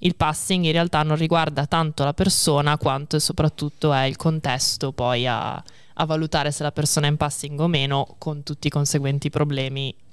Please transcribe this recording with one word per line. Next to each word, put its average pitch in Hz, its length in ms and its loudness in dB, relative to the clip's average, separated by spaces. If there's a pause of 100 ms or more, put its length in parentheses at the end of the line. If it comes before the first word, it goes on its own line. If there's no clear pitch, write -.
Il 180 140 2
passing 170 480 0
in 156 80 2
realtà 165 300 2
non 151 140 2
riguarda 160 500 0
tanto 156 380 0
la 143 100 0
persona 151 640 2
quanto 143 380 -2
e 151 40 2
soprattutto 151 720 0
è 135 120 4
il 135 120 -2
contesto 143 760 -2
poi 123 340 0
a, 117 260 -2
a - 540 -8
valutare 156 460 -2
se 147 100 -6
la 147 100 -2
persona 147 340 0
è 147 40 4
in 151 80 0
passing 147 420 -4
o 165 60 2
meno, 139 500 0
con 147 260 -6
tutti 147 260 -4
i - 20 0
conseguenti 143 580 0
problemi 135 680 -2 (180)